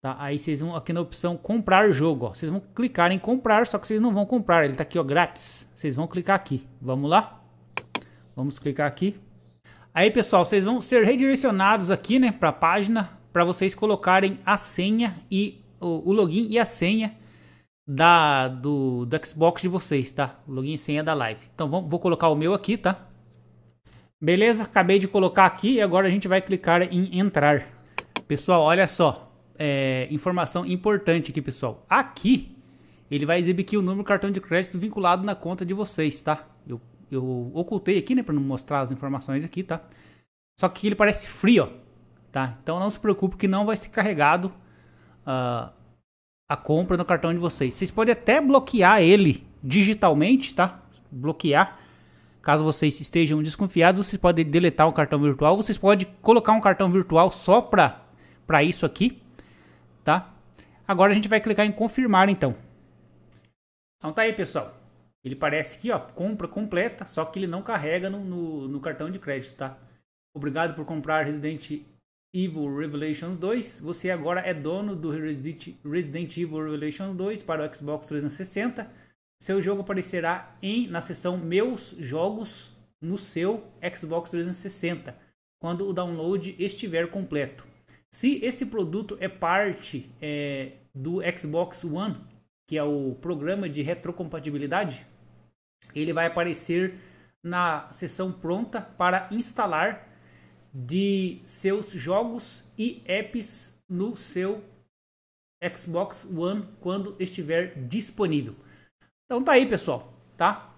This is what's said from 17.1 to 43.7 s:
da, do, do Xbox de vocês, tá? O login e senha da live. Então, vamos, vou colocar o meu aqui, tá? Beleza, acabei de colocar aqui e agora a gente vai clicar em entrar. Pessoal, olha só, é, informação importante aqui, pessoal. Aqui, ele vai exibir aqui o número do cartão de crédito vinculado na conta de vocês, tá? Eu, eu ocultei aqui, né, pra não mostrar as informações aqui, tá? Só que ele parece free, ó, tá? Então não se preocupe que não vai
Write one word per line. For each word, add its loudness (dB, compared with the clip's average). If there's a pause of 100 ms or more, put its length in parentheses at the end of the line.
da, 4
do, -2
do -4
Xbox 2
de 0
vocês, -2
tá? -6
O -12
login -6
e -8
senha -4
da 0
live. -4 (140)
Então, -4
vamos, -2
vou -2
colocar 2
o 4
meu 0
aqui, 0
tá? -2 (1120)
Beleza, 4
acabei 4
de 0
colocar 4
aqui 2
e 4
agora 4
a 4
gente 0
vai 4
clicar 2
em 0
entrar. 4 (640)
Pessoal, 2
olha 4
só, 0 (260)
é, -2
informação -2
importante 0
aqui, -4
pessoal. -8
Aqui, 0 (520)
ele -2
vai 2
exibir 0
aqui -2
o 2
número -2
do -8
cartão 0
de -2
crédito -4
vinculado 0
na -4
conta -8
de -6
vocês, -4
tá? -4 (180)
Eu, -12 (300)
eu -6
ocultei -2
aqui, 0
né, 2
pra -4
não 0
mostrar -4
as -4
informações -6
aqui, -8
tá? -8 (760)
Só 2
que -2
ele 0
parece 2
free, 4
ó, 0 (640)
tá? -4
Então -4
não -2
se -12
preocupe 0
que -2
não 2
vai 0